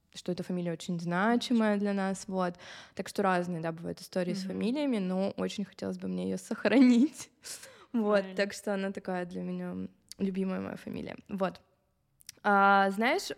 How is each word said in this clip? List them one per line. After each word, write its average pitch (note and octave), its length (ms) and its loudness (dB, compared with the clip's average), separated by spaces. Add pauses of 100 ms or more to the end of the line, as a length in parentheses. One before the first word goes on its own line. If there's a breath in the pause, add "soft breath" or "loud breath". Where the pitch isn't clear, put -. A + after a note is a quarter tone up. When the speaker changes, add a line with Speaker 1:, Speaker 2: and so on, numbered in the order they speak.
(140)
Speaker 1:
что - 180 -6
эта F3 120 -6
фамилия F3 280 -4
очень E3+ 280 -6
значимая G#3+ 760 2
для G3+ 160 0
нас, F#3+ 340 -2
вот. F#3 260 -2 (420 loud breath)
Так F#3+ 120 -8
что - 140 -4
разные, F3+ 400 0
да, E3 100 -2
бывают E3+ 300 -8
истории F3+ 320 -2
с F#3+ 80 -6
Speaker 2:
Мгм. - 20 -6
Speaker 1:
фамилиями, A3+ 540 0
но F#3+ 400 0
очень F#3+ 280 -4
хотелось F#3+ 320 -6
бы F#3 100 -8
мне F#3 180 -2
её F#3+ 120 -2
сохранить. A#3+ 920 4 (120)
<laughs> - 500 -18
Вот, G#3 320 2
Speaker 2:
Правильно. F#3+ 120 -12
Speaker 1:
так G3+ 160 0
что - 220 -4
она G3 180 -2
такая F3+ 340 -6
для F3+ 160 -8
меня F3+ 460 -6 (300)
любимая F#3+ 420 -2
моя - 160 -8
фамилия. - 400 -10 (120)
Вот. F#3 320 -4 (840)
А, G3 480 6
знаешь, A#3+ 480 0